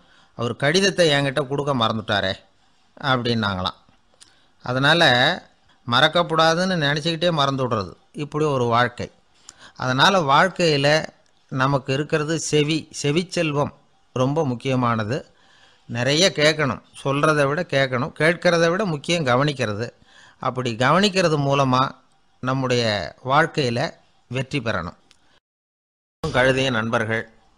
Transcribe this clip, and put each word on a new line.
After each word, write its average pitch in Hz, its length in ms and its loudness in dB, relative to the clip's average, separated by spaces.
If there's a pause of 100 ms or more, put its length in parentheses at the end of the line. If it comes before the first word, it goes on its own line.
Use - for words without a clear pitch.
(380)
அவர் 117 180 -4
கடிதத்தை 180 540 2
என்கிட்ட 143 360 0
கொடுக்க 143 280 -2
மறந்துட்டாரே" 107 600 0 (680)
அப்படின்னாங்களாம். 113 800 -2 (840)
அதனால 139 380 2 (840)
மறக்கக்கூடாதுன்னு 160 920 2
நினச்சிக்கிட்டே 160 560 0
மறந்து 139 320 0
விடுறது, 110 280 -4 (200)
இப்படி 151 320 -4
ஒரு 139 200 0
வாழ்க்கை. 117 440 0 (680)
அதனால 135 440 2
வாழ்க்கையில 151 680 2 (640)
நமக்கு 135 400 0
இருக்கிறது 151 480 -2
செவி, 151 360 0 (160)
செவிச்செல்வம் 151 800 -2 (440)
ரொம்ப 135 280 0
முக்கியமானது. 123 720 -2 (720)
நிறைய 135 360 0 (100)
கேட்கணும், 151 480 0 (120)
சொல்றதை 147 520 0
விட 151 160 -2
கேட்கணும், 135 560 -2
கேட்கறதை 170 520 2
விட 190 140 -2
முக்கியம் 165 420 -2
கவனிக்கிறது. 123 600 0 (540)
அப்படி 123 360 -4
கவனிக்கிறது 170 640 2
மூலமா 139 440 2 (600)
நம்முடைய 127 420 -2 (400)
வாழ்க்கையில 135 560 0 (500)
வெற்றி 131 280 -6
பெறணும். 101 400 -6 (1200)
கழுதையும் 131 560 2
நண்பர்கள் 113 460 -2 (340)